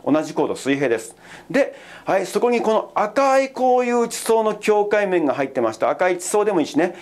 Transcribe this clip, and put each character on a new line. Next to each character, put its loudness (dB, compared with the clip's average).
同 2
じ -8
高 0
度、 -4
水 -2
平 0
で 0
す。 -16
で、 0
は 2
い、 -4
そ -2
こ 2
に 0
こ 0
の -2
赤 2
い -2
こ 2
う 0
い -2
う 2
地 -8
層 0
の 0
境 2
界 0
面 2
が 2
入 -2
っ -6
て -4
ま 0
し -14
た。 0
赤 0
い -4
地 -12
層 2
で 0
も 2
い 2
い -10
し -2
ね、 0